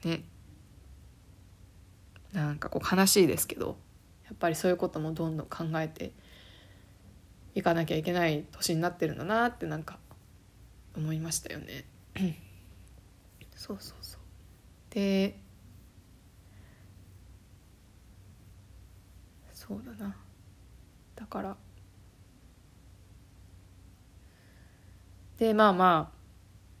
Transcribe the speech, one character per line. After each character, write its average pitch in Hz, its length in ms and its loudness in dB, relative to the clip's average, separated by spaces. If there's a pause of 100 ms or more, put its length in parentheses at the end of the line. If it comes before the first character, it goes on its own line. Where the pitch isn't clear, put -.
ね、 165 200 -2 (2000)
な 147 200 -2
ん 147 60 -6
か - 100 -6
こ - 140 -4
う - 140 2
悲 190 100 6
し 190 180 8
い - 20 8
で 87 100 4
す - 100 -2
け - 100 -8
ど、 - 220 -6 (460)
や - 100 -18
っ - 20 -16
ぱ 175 120 0
り 160 60 2
そ 185 140 0
う - 20 6
い 180 40 6
う - 20 0
こ 180 120 -2
と 165 120 -4
も 156 120 -4
ど 160 160 -2
ん 160 80 -2
ど 147 80 -6
ん - 20 -12
考 - 180 -8 (160)
え 156 80 -2
て - 240 -10 (1400)
い 196 80 -2
か 170 120 4
な 165 120 2
き 165 60 -4
ゃ 160 40 0
い 156 60 -2
け 175 100 -2
な 175 160 2
い 147 240 0
年 - 220 -2
に 160 60 2
な 175 100 2
っ 175 60 -14
て 156 100 0
る 151 80 -2
ん 127 40 -10
だ 143 60 -6
な 226 240 2
っ 240 80 -6
て 165 100 -8
な 160 100 -6
ん 156 60 -8
か - 160 -14 (1000)
思 156 160 -2
い 156 60 -2
ま 160 140 -4
し - 80 -2
た - 120 -12
よ - 60 -10
ね。 - 260 -12 (300)
<clears throat> 185 360 -2 (1040)
そ - 180 -10
う - 60 -8
そ - 140 -16
う - 60 -20
そ - 180 -16
う。 - 20 -20 (680)
で、 196 480 2 (4000)
そ - 220 -14
う 214 100 -10
だ 240 80 -16 (120)
な。 196 120 -8 (1000)
だ 214 100 -14
か 202 160 -8
ら、 190 140 -8 (3750)
で、 226 140 4
ま 214 160 8
あ 190 40 8
ま 180 380 6 (720)